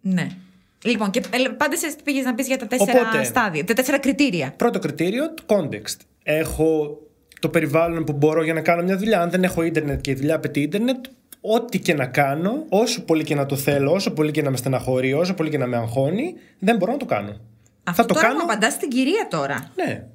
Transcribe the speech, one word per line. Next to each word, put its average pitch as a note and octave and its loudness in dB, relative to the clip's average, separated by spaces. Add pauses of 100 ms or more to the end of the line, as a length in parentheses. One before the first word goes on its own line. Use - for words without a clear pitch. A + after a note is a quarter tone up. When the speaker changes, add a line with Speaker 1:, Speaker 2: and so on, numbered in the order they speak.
Speaker 1:
Ναι. F3+ 0 (580)
Λοιπόν, G#3+ 0
και, G#3 -2 (120)
ε, B3 0
πάντες D4+ 0
εσύ D#4 -6
πήγες C4+ -2
να B3+ 0
πεις A#3+ -4
για B3+ -2
τα A#3 -8
τέσσερα B3 4
Speaker 2:
Οπότε, A3 0
Speaker 1:
στάδια, G#3 0
τα G#3 -2
τέσσερα C4 2
κριτήρια. E3+ 0
Speaker 2:
πρώτο A#3 0
κριτήριο, G3+ -2
το - -18
context. C#3 -2 (260)
Έχω D3+ 0 (420)
το E3 -2
περιβάλλον E3 2
που D#3 -2
μπορώ D#3 4
για D#3+ 0
να D#3+ 0
κάνω E3+ 2
μια F#3 0
δουλειά. G#3 2
Αν E3+ 0
δεν F#3 2
έχω E3+ 0
ίντερνετ D#3 -2
και C#3 -4
η C3+ 0
δουλειά D3 0
απαιτεί D3+ -2
ίντερνετ, A3 -2 (360)
ό,τι A3 0
και - 0
να C#3 0
κάνω, D#3+ 0
όσο A3 2
πολύ D#3 2
και D#3 -2
να C#3 0
το C#3 -2
θέλω, C#3 2
όσο G3+ 0
πολύ D#3 0
και D3+ -2
να C#3 0
με C3 0
στεναχωρεί, C3 0
όσο F3+ 0
πολύ D#3+ -2
και C#3+ -2
να B2+ 0
με B2 -2
αγχώνει, C#3 -2 (240)
δεν A3 2
μπορώ G3 0
να C#4+ -2
το C4 -6
κάνω. G#2 -4 (480)
Speaker 1:
Αυτό - 2
Speaker 2:
Θα - 4
το F#3+ 2
Speaker 1:
τώρα D#4+ 4
Speaker 2:
κάνω. - 2
Speaker 1:
μου F#4+ -2
απαντάς A3+ 0
στην - -6
κυρία C4 0
τώρα. C#3 -4
Speaker 2:
Ναι. B2 -4 (100)